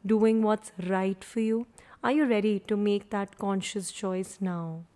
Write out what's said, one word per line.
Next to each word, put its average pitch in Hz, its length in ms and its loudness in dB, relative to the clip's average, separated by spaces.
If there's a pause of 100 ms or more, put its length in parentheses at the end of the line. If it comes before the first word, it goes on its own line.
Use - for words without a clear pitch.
doing 220 360 4
what's 214 300 2 (160)
right 190 360 -2
for - 160 -6
you? 226 280 0 (360)
Are 240 80 2
you 302 140 4
ready 214 340 2
to 208 160 -2
make 202 360 0
that 196 260 -6
conscious 196 540 -4
choice 185 500 -6
now? 170 440 -6 (100)